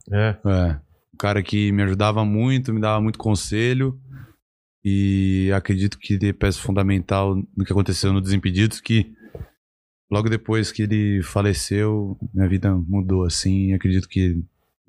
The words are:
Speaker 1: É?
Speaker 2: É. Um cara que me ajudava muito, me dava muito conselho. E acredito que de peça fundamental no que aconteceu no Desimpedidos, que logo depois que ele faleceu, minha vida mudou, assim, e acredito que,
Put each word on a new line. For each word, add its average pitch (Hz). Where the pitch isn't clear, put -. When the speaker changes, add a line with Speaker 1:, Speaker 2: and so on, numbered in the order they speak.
Speaker 1:
É? 104
Speaker 2:
É. 90
Um -
cara 101
que 104
me 101
ajudava 104
muito, 120
me 110
dava 107
muito 107
conselho. 123
E 98
acredito 98
que -
de 101
peça 98
fundamental 98
no 98
que -
aconteceu 98
no 98
Desimpedidos, 98
que 110
logo 107
depois 110
que -
ele 104
faleceu, 101
minha 95
vida 95
mudou, 92
assim, 95
e -
acredito 92
que, 90